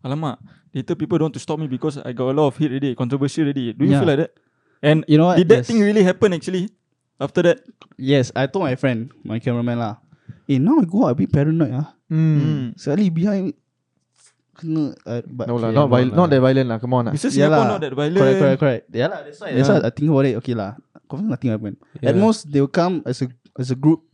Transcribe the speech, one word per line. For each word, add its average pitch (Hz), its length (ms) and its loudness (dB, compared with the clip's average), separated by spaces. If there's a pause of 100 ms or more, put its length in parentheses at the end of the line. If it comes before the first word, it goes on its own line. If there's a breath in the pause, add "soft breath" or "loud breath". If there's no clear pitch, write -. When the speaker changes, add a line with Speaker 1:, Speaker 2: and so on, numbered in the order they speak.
Speaker 1:
"Alamak, 139 360 -6 (320 soft breath)
later 131 240 -6
people 160 240 -2
don't 156 160 0
want - 60 -12
to - 20 -14
stop 156 160 -6
me 156 80 -6
because 143 320 -6
I 127 160 -12
got 127 160 -2
a 135 60 0
lot 147 180 2
of - 40 -18
hate 156 120 -2
already, 135 240 -4
controversy 135 480 -4
already"? 139 320 -2
Do 123 80 -6
you 143 160 4
Speaker 2:
Yeah. 185 80 2
Speaker 1:
feel 165 80 2
like 139 80 0
that? - 100 -4 (540)
And 156 220 4
Speaker 2:
You 147 100 6
know 175 160 4
what? 170 80 4
Speaker 1:
did 170 80 2
that 123 160 6
Speaker 2:
Yes. - 20 -16
Speaker 1:
thing 226 140 2
really 208 240 4
happen 180 240 2
actually? 180 400 -4 (480)
After 139 240 -2
that? 170 240 2 (320)
Speaker 2:
Yes, 135 400 0
I 131 80 0
told 160 240 -4
my 127 60 -2
friend, 123 340 -4 (140)
my 110 160 -6
cameraman 120 420 -4
lah. 107 160 -6 (480 loud breath)
"Eh, 131 160 0
now 247 160 4
I 226 80 4
go 180 240 0
out 123 40 0
a 156 40 -4
bit - 160 4
paranoid 151 400 2
ah." 143 320 -6
Speaker 3:
Hmm. 160 320 2
Speaker 1:
Hmm. 147 280 0 (120)
Speaker 2:
Sekali 180 320 0
behind 185 460 -2 (1000)
kena, 156 400 -4 (100)
uh, - 220 -6
but 123 240 -8
Speaker 3:
No 120 80 0
lah, 117 100 -2
Speaker 2:
okay, 110 80 0
Speaker 3:
not 135 140 4
Speaker 2:
no - 0 -
Speaker 3:
viol-, 127 220 2
Speaker 2:
lah. 104 40 -4
Speaker 3:
not 175 140 4
that 135 140 4
violent 131 260 2
lah. 113 80 -4
Come 123 160 -4
on 123 100 0
lah. 120 120 -4
Speaker 1:
It's - 100 -6
just 139 80 -2
Speaker 2:
Yeah 143 160 4
Speaker 1:
Singapore 156 160 4
Speaker 2:
lah. - 60 0
Speaker 1:
not - 100 -4
that 135 120 -8
violent. 151 280 -2
Speaker 2:
Correct, 190 160 4
correct, 139 240 2
correct. 131 220 0 (100)
Yeah 123 160 -2
lah, 180 160 -10
that's - 160 -20
why, 175 100 -12
that's 131 140 2
Speaker 3:
Yeah. 196 160 4
Speaker 2:
why 120 80 0
I - 20 -6
think - 160 -2
about 139 200 2
it. 120 100 -2
Okay 120 160 -6
lah, 107 180 -6 (380)
confirm 185 180 -8
nothing 127 220 -4
happen. 110 240 -6 (240 loud breath)
At 131 160 0
Speaker 4:
Yeah. - 20 2
Speaker 2:
most, 214 320 2
they'll 139 220 0
come 175 340 -2
as 123 160 -6
a, 127 80 -4 (300)
as 123 100 -6
a 127 80 -2
group 156 380 2